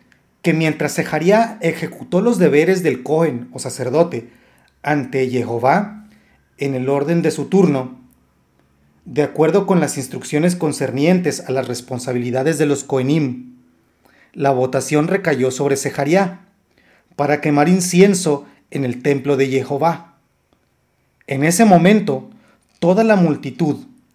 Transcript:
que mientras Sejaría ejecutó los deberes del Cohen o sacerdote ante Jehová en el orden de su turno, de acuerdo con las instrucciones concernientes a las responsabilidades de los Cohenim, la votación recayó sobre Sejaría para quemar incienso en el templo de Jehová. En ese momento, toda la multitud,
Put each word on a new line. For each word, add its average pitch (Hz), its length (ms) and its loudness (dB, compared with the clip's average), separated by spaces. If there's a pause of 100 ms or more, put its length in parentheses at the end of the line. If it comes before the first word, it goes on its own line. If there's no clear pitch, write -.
(400)
que 165 140 0
mientras 156 380 -2
Sejaría 185 680 0
ejecutó 165 640 -4
los 226 160 0
deberes 170 440 4
del 147 200 -2
Cohen 143 500 -2
o 131 60 -14
sacerdote 131 720 -2 (520)
ante 135 460 -2
Jehová 120 800 -2 (480)
en 139 180 -4
el 127 140 -4
orden 143 320 0
de 160 100 0
su 139 160 -6
turno, 147 540 2 (1040)
de 143 180 -2
acuerdo 156 440 2
con 180 140 2
las 143 180 -2
instrucciones 151 580 -2
concernientes 151 920 0
a 131 60 -6
las 127 160 -2
responsabilidades 123 880 -4
de 151 80 0
los 143 200 0
Cohenim, 135 720 -2 (760)
la 139 180 0
votación 135 580 0
recayó 156 420 0
sobre 139 260 -2
Sejaría 160 720 -2 (680)
para 143 280 0
quemar 147 260 2
incienso 180 800 2 (240)
en 135 160 -4
el 123 160 -6
templo 143 340 0
de 135 100 2
Jehová. 139 680 -2 (1080)
En 139 180 -2
ese 175 220 4
momento, 175 640 4 (500)
toda 185 240 2
la 214 120 4
multitud, 151 680 0 (300)